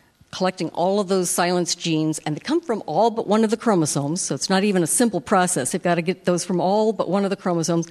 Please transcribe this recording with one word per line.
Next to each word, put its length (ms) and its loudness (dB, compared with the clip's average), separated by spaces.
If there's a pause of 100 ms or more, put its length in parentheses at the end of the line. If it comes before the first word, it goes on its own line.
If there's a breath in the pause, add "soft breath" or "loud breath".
(320 soft breath)
collecting 380 -2
all 300 0
of 80 -2
those 220 0
silenced 500 0
genes, 400 0
and 160 -6
they 40 -8
come 220 -2
from 240 -4
all 240 2
but 180 -4
one 160 4
of 60 2
the 80 0
chromosomes, 640 0
so 140 -4
it's 140 -4
not 140 2
even 200 2
a 40 0
simple 340 0
process. 500 0
They've 100 -4
got 140 2
to 60 2
get 240 -4
those 180 0
from 160 -2
all 320 2
but 180 -4
one 140 0
of 60 0
the 60 -2
chromosomes 560 0